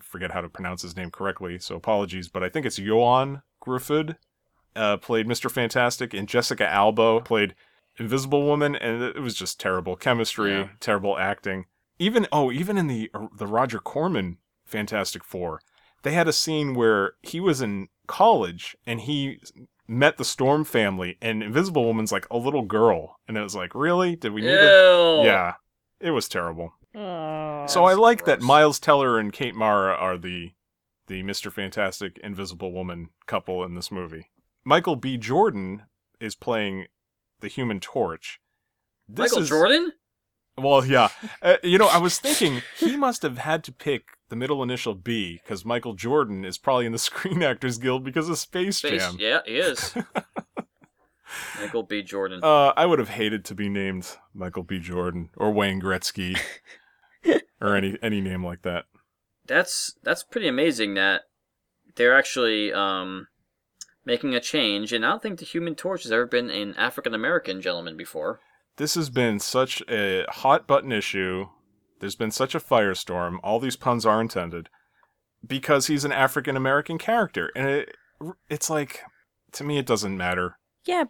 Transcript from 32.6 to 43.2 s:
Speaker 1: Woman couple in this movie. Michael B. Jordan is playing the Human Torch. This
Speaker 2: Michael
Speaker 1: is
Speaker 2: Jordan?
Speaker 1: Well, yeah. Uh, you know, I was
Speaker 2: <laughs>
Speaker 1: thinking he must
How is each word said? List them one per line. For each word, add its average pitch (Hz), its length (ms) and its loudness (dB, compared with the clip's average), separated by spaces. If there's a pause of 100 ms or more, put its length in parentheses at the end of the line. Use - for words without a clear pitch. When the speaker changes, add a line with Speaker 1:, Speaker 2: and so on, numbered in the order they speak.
Speaker 1:
Woman 87 380 -10 (160)
couple 92 360 -4
in 87 120 -10
this 87 180 -12
movie. 82 380 -12 (340)
Michael 160 320 2
B. 131 220 -4
Jordan 110 640 -2 (380)
is 110 140 -10
playing 101 520 -4 (540)
the 104 80 -10
Human 113 320 -4
Torch. - 600 -6 (680)
This 117 240 0
Speaker 2:
Michael 185 100 2
Speaker 1:
is 151 80 -2
Speaker 2:
Jordan? 262 420 4 (640)
Speaker 1:
Well, 135 300 6
yeah. 127 220 6 (340)
Uh, 185 200 8
you 175 160 4
know, 208 100 8
I 170 100 8
was 175 200 0
Speaker 2:
<laughs> - 20 -16
Speaker 1:
thinking 175 420 2 (160)
he 285 180 2
must 262 260 0